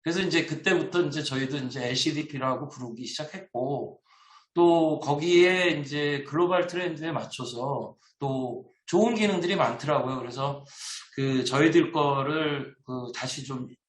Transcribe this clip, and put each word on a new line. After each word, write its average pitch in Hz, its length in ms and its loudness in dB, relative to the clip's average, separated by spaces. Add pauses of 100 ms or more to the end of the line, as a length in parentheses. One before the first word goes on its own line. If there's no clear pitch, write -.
그래서 170 200 -2
이제 165 240 2
그때부터 165 560 0
이제 151 200 -2
저희도 135 360 -2
이제 127 320 -4
엘씨디피라고 135 800 -2
부르기 120 360 -12
시작했고 139 960 -6 (540)
또 170 480 6
거기에 175 720 4
이제 147 560 -2
글로벌 175 400 2
트렌드에 165 440 -4
맞춰서 120 840 -6 (220)
또 131 520 -4 (140)
좋은 226 300 4
기능들이 196 420 2
많더라고요. 131 600 0
그래서 135 440 -6 (520)
그 135 280 0
저희들 156 480 4
거를 143 840 0 (100)
그 123 280 -8
다시 131 300 -8
좀 127 240 -8 (220)